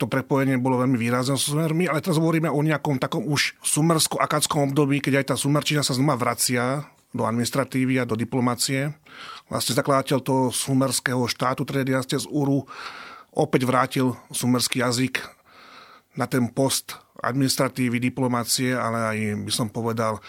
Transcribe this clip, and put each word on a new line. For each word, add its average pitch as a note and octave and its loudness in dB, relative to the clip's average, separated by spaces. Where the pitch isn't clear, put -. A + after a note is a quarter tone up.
to C3 0
prepojenie C3+ 0
bolo B2+ 2
veľmi C3 2
výrazné B2 0
s D3 -2
Sumermi, D#3+ 0
ale D#3 0
teraz F3 0
hovoríme E3 2
o C#3+ 2
nejakom D3+ 0
takom C#3+ -2
už - -2
sumersko-akadskom D3+ 0
období, C#3 2
keď C#3 2
aj C3+ -4
tá C3+ 0
sumerčina C#3+ 0
sa - 0
znova C3 2
vracia B2 -2
do A2+ -2
administratívy B2+ 0
a A#2+ -2
do A2+ 0
diplomácie. B2 0
Vlastne A#2+ -2
zakladateľ C3+ 2
toho C3 2
sumerského B2+ 0
štátu, B2+ -2
tretej C3+ 0
dynastie C3 -2
z A#2+ -2
Uru, C#3 2
opäť C3+ 2
vrátil B2+ 2
sumerský B2 0
jazyk B2 0
na C3 -2
ten B2 0
post - -2
administratívy, B2+ 0
diplomácie, B2 0
ale A#2 -2
aj, G#2+ -2
by G#2 -4
som A2+ -2
povedal, A2+ -2